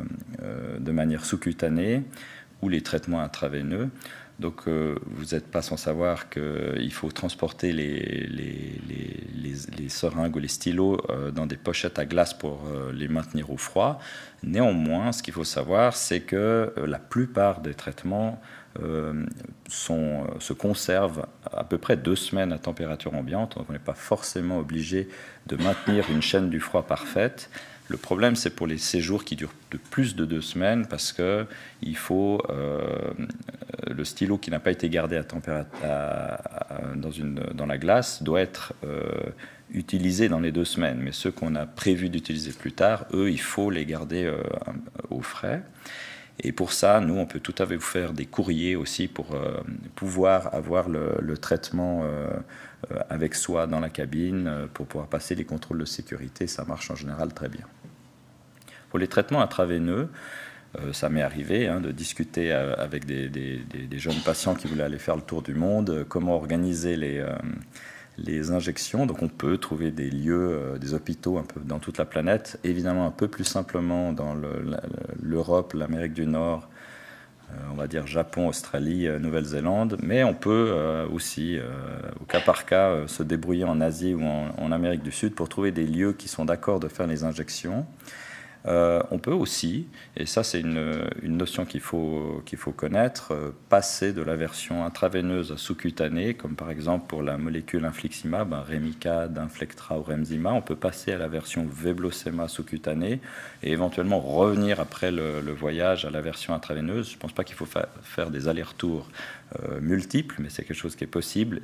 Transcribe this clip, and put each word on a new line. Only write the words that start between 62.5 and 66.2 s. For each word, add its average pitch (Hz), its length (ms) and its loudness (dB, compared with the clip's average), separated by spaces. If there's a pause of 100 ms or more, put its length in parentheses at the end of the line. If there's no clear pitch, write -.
euh, 67 240 2
avec 73 300 -4
des, 67 220 -2
des, 67 300 -4
des, 65 280 -10
des 67 120 -6
jeunes 78 260 0
patients 87 300 2
qui 80 140 -4
voulaient 76 140 0
aller 73 160 -2
faire 82 180 0
le 76 60 -4
tour 80 200 -4
du 71 120 -6
monde, 98 360 4
euh, 78 160 0
comment 87 280 2